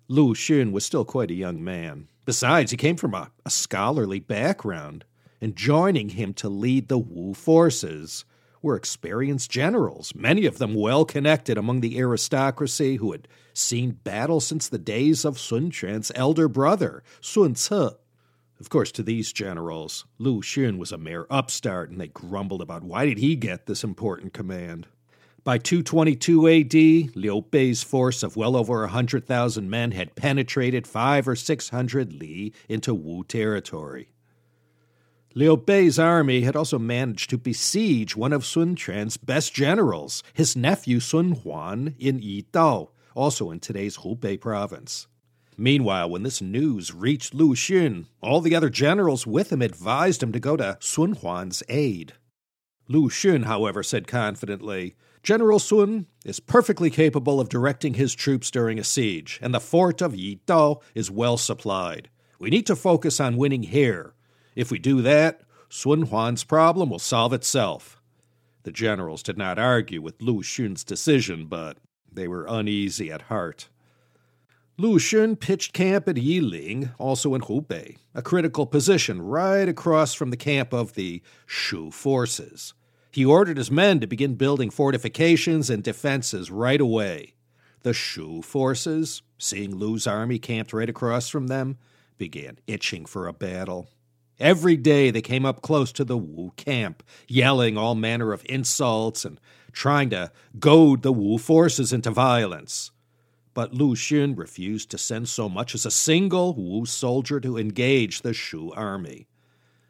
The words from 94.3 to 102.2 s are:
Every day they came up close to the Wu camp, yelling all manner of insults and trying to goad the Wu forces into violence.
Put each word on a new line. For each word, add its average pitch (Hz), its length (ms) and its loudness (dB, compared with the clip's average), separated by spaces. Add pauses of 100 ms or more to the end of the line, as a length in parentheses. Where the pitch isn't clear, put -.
Every 170 380 6
day 143 340 6
they 110 120 0
came 131 220 -2
up 135 180 -2
close 143 280 2
to - 140 -4
the 123 120 -2
Wu 85 400 -8
camp, 117 460 -6 (240)
yelling 123 500 2
all 113 200 0
manner 113 360 -2
of - 160 -10
insults 123 760 -2
and 76 160 -16 (320)
trying 139 380 2
to 90 200 -4 (300)
goad 147 420 10
the 135 100 2
Wu 107 260 2
forces 160 540 4
into 117 200 -2
violence. 117 800 0 (600)